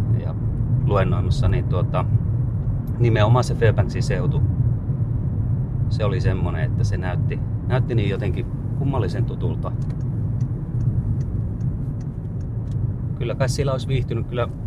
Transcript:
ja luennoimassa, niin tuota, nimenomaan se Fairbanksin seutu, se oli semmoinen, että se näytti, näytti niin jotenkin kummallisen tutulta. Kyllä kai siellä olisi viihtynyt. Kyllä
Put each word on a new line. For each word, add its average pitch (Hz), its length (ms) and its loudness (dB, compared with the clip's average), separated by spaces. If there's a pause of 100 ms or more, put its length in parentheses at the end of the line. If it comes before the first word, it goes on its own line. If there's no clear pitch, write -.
(240)
ja - 100 -2 (520)
luennoimassa, 95 640 4
niin - 160 2
tuota, 90 400 2 (960)
nimenomaan 117 460 6
se 120 100 0
Fairbanksin 107 480 4
seutu, 92 400 2 (1500)
se - 160 0
oli 98 160 2
semmoinen, 92 440 0
että - 200 0
se - 120 2
näytti, - 440 0 (260)
näytti 127 280 0
niin 101 160 2
jotenkin 95 360 -2 (320)
kummallisen - 460 0
tutulta. 113 480 -2 (3500)
Kyllä 117 160 -2
kai 131 140 0
siellä 139 240 0
olisi 131 160 -2
viihtynyt. 120 380 0
Kyllä 120 220 -2 (180)